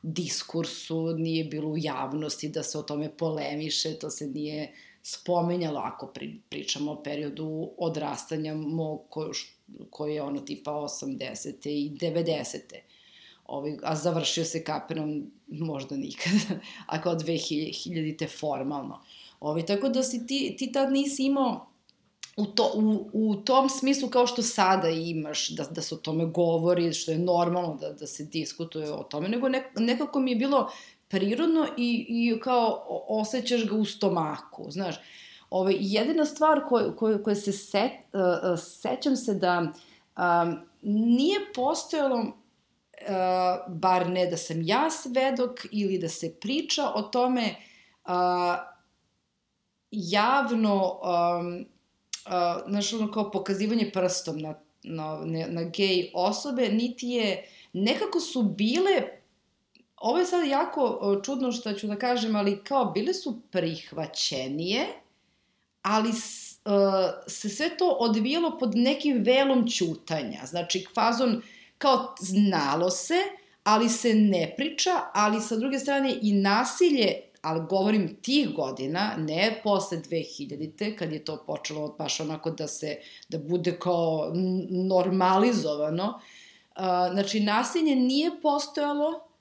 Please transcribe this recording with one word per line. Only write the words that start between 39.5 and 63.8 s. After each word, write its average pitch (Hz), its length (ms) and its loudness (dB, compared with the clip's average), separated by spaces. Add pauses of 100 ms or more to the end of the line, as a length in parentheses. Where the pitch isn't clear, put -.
am, 170 520 2 (140)
nije 240 580 4 (160)
postojalo, 269 720 0 (680)
e, - 200 -8 (540)
bar 180 420 2
ne 180 160 2
da 175 120 -2
sam 165 240 -4
ja 247 300 2
svedok 254 800 0
ili 196 260 0
da 165 120 -2
se 160 320 -6
priča 294 540 -2
o 214 60 0
tome, 247 540 0 (500)
a, 180 520 2 (1300)
javno, 208 1120 2
am, 175 640 0 (600)
a, 175 420 0
znaš, 202 260 -2
ono, 214 180 -2
kao 214 200 -2
pokazivanje 202 640 0
prstom 180 440 0
na, 156 220 -8 (240)
na, 156 420 -6
na, 160 220 -2
na 170 160 -4
gej 180 500 0
osobe, 214 560 0
niti 240 380 0
je, 220 380 0 (280)
nekako 247 460 0
su 254 240 0
bile, 247 580 2 (960)
ovo 247 200 0
je 359 80 4
sad 349 220 2
jako, 269 720 2
e, 196 40 -8
čudno 262 280 -2
što 220 220 -4
ću 208 140 -6
da 202 80 -2
kažem, 226 400 0
ali 202 280 0
kao 269 220 2
bile 208 280 0
su 262 280 -6 (100)
prihvaćenije, 160 1300 -2 (960)